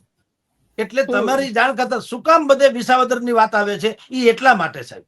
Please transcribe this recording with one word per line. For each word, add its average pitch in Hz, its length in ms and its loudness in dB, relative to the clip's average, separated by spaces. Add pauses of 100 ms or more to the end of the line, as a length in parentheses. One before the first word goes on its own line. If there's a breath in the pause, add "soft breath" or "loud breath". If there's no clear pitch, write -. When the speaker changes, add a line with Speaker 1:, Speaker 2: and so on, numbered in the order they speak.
(760)
Speaker 1:
એટલે 226 240 -2
Speaker 2:
હમ. 269 100 -4
Speaker 1:
તમારી 254 420 0
જાણ 240 220 0
ખાતર 240 240 -4
શું 240 240 -10
કામ 320 240 0
બધે 277 220 6
વિસાવદરની 240 640 0
વાત 220 240 2
આવે 202 240 -2
છે, 220 200 -4 (120)
ઈ 254 160 -2
એટલા 233 280 4
માટે 160 260 -6
સાહેબ. - 260 -18